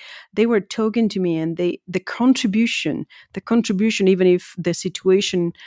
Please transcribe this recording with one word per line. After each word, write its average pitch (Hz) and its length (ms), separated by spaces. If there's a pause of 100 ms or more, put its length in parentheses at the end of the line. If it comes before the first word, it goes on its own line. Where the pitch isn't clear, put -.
(320)
they 220 140
were 233 140
talking 220 500
to 196 100
me, 175 160
and 160 200
they, 175 320
the 185 120
contribution, 226 1080 (260)
the - 80
contribution, 220 680
even 185 220
if 180 280
the 175 180
situation 185 760 (140)